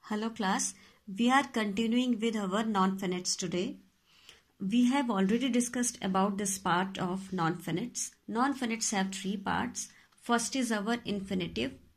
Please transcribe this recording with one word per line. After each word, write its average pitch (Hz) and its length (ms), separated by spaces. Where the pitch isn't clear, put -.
Hello 220 300
class, 214 420
we 233 120
are 269 140
continuing 226 760
with 220 160
our 202 280
non-finites 190 760
today. 185 400
We 226 280
have 262 220
already 214 400
discussed 240 520
about 196 360
this 196 200
part 190 400
of 190 340
non-finites. 175 800
Non-finites 233 640
have 190 220
three 196 240
parts. 190 520
First 233 340
is 240 160
our 220 340
infinitive 196 680